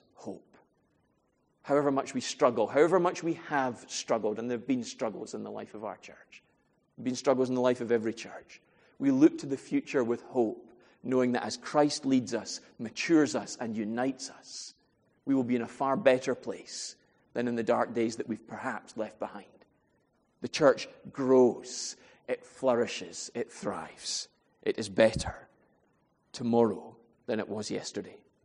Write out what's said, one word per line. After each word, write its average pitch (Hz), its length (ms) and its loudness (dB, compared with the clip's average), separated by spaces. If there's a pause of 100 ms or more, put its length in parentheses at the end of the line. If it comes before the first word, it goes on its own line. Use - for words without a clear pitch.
(140)
hope. - 320 -16 (1160)
However 143 300 2
much 135 220 -4
we 123 80 -2
struggle, 120 460 2
however 160 320 4
much 175 220 0
we 165 120 -2 (160)
have 131 400 -2
struggled, 107 500 -2
and 120 100 -6
there 120 80 -2
have 110 80 -10
been 123 200 0
struggles 107 480 -8
in 107 100 -8
the 104 80 -10
life 107 240 -12
of 107 80 -10
our 95 140 -8
church. - 180 -20 (800)
There - 60 -16
have - 20 -12
been 127 120 -4
struggles 127 340 2
in 127 60 -2
the 123 60 0
life 127 200 2
of 113 100 -2
every 113 220 2
church. - 480 -16 (360)
We 139 140 2
look 147 280 6
to 160 60 -10
the 135 120 -4
future 139 460 -2
with 113 200 -2
hope, - 420 -2 (380)
knowing 127 300 2
that 120 100 -2
as 107 140 -6
Christ 147 480 0
leads 127 280 2
us, - 260 -6 (200)
matures 135 560 2
us, 101 260 -6
and 113 160 -6
unites 117 540 -4
us, - 420 -18 (520)
we 135 100 2
will 131 80 2
be 123 120 0
in 120 60 0
a 110 60 -6
far 135 280 -2
better 127 380 4
place - 600 -10 (380)
than 120 140 0
in 120 80 -2
the 117 60 0
dark 117 320 2
days 117 220 0
that - 120 -6
we've 110 200 -6
perhaps 113 500 -8
left 107 220 -8
behind. 101 260 -10 (960)
The - 60 -8
church - 400 4 (260)
grows, 127 840 4 (300)
it - 160 -6
flourishes, 117 920 -2
it - 160 -6
thrives. - 760 -8 (360)
It - 160 -4
is 104 100 -6
better - 580 2 (840)
tomorrow 117 640 2 (320)
than 110 120 -2
it 98 80 -6
was 104 220 -8
yesterday. 101 480 -8 (280)